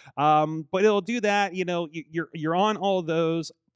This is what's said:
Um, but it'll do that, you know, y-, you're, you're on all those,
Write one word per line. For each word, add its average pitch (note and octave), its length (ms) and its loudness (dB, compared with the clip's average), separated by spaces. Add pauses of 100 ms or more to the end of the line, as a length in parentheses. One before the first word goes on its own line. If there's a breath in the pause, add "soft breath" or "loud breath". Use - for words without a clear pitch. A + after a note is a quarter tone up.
(180 loud breath)
Um, D3+ 540 2
but F#3+ 120 0
it'll G#3 160 4
do A3 220 -4
that, G3+ 320 0
you F#3 120 -4
know, F3 280 -4
y-, E3 160 -10
you're, D#3+ 240 -6
you're D#3+ 220 -2
on G#3 220 2
all F#3 260 0
those, E3 480 -2 (240)